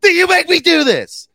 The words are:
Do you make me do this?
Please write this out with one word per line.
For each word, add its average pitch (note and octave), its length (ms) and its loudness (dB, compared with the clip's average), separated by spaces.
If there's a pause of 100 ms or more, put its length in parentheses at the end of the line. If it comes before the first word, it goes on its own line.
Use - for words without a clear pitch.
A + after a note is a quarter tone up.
Do G4+ 100 2
you F4+ 160 0
make F4+ 220 0
me F4 100 0
do D#4 240 0
this? F3 520 -4